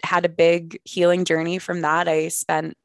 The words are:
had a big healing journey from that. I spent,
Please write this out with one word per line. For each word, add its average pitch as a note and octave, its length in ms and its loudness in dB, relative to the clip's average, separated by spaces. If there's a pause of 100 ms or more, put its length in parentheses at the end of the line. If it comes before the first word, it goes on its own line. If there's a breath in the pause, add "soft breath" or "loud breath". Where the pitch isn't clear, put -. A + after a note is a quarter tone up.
had F3 200 0
a F3 40 0
big E3+ 560 2
healing F3 400 2
journey E3+ 340 0
from F3+ 220 -6
that. D#3+ 260 0
I D#3+ 220 0
spent, D#3+ 560 -4